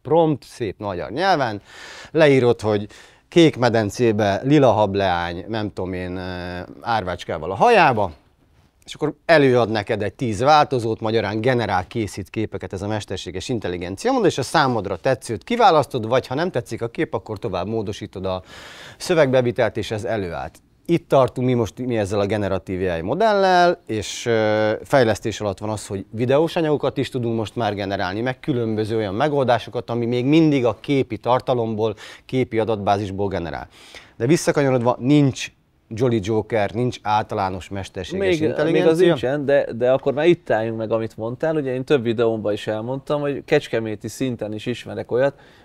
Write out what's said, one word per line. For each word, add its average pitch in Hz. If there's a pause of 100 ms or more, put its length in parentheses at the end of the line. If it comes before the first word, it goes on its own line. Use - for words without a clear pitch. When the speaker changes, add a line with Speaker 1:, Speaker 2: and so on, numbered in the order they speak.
Speaker 1:
prompt, 156
szép -
magyar 90
nyelven, 135 (500)
leírod, 135
hogy 104 (420)
kék 165
medencébe, 110
lila 139
hableány, 95
nem 107
tudom 92
én, 90
ö, 90 (220)
árvácskával 90
a 95
hajába, 139 (720)
és -
akkor 156 (100)
előad 127
neked 110
egy 104
tíz 110
változót, 131
magyarán 110
generál, 110
készít 104
képeket 101
ez 92
a 101
mesterséges 95
intelligencia, 92
mondod, 226
és -
a 143
számodra 120
tetszőt 123
kiválasztod, 156
vagy 123
ha 127
nem 170
tetszik 120
a 117
kép, -
akkor 107
tovább 90
módosítod 101
a 92 (560)
szövegbevitelt, 127
és 104
ez 104
előállt. 85 (280)
Itt 170
tartunk 131
mi 127
most, 117
mi 127
ezzel 104
a 101
generatív 95
A 85
I 82
modellel, 180
és, -
ö, 107 (120)
fejlesztés 113
alatt 104
van 110
az, 107
hogy 98
videós 135
anyagokat 151
is 131
tudunk 117
most 110
már 107
generálni, 98
meg 123
különböző 110
olyan 104
megoldásokat, 123
ami 120
még 123
mindig 147
a 113
képi 135
tartalomból, 113 (300)
képi 123
adatbázisból 101
generál. 85 (480)
De 113
visszakanyarodva, 135
nincs 139 (340)
Jolly 117
Joker, 107
nincs 120
általános 104
mesterséges 156
Speaker 2:
Még, -
Speaker 1:
intelligencia. 160
Speaker 2:
még 170
az 160
nincsen, 147
de, 139
de 120
akkor 135
már 147
itt 170
álljunk 113
meg, 110
amit 110
mondtál. 127
Ugye 135
én 131
több 139
videómban 113
is -
elmondtam, 123
hogy 143
kecskeméti 113
szinten 113
is 107
ismerek 104
olyat, 131 (300)